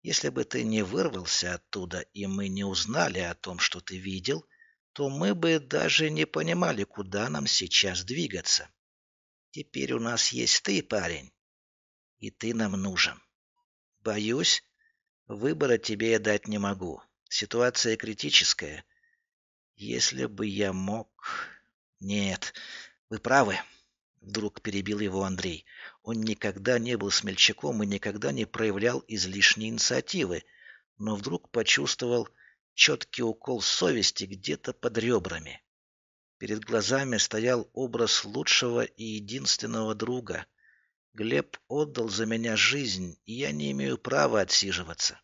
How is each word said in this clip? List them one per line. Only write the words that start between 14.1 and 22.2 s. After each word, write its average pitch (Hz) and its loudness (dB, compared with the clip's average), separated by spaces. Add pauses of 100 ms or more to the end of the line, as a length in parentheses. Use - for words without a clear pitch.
выбора 131 2
тебе 113 0
я 110 4
дать 104 2
не 107 -2
могу. 95 -2 (260)
Ситуация 120 2
критическая. 107 2 (880)
Если 120 -2
бы 104 -4
я 98 0
мог. 98 -4 (920)
Нет, 98 -4 (560)